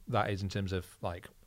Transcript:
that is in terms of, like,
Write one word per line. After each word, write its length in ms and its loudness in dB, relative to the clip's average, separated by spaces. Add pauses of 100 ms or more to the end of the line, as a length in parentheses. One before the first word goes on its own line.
that 200 4
is 140 0
in 80 0
terms 240 0
of, 120 0 (140)
like, 260 -4 (200)